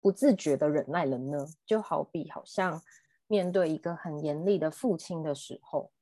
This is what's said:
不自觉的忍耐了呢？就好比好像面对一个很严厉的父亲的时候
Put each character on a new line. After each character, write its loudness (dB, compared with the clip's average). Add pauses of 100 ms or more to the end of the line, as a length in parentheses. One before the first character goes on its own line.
不 4
自 6
觉 2
的 2
忍 0
耐 2
了 0
呢？ -4 (220)
就 2
好 -4
比 -6
好 -14
像 -2 (460)
面 2
对 2
一 -2
个 -4
很 -8
严 -2
厉 4
的 0
父 0
亲 -8
的 -2
时 -14
候 -6 (120)